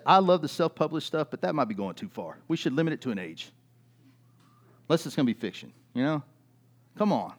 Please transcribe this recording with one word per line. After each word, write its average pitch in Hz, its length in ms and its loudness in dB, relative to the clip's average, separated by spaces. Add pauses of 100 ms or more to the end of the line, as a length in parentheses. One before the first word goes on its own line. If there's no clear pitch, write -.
I 175 140 8
love 180 240 4
the 151 40 -2
self-published 160 600 -2
stuff, 156 240 -2
but 127 100 -8
that 180 140 0
might 139 100 2
be 110 80 -4
going 95 220 -6
too 104 120 -12
far. 85 300 -12 (100)
We 160 100 0
should 160 160 -2
limit 160 200 0
it 127 80 -6
to 127 100 -4
an 101 60 -4
age. 85 320 -12 (1400)
Unless 165 200 2
it's 135 80 -10
gonna 143 100 2
be 117 80 2
fiction, - 400 -8 (220)
you 123 80 0
know? 151 180 -2 (720)
Come 208 160 2
on. 110 280 -2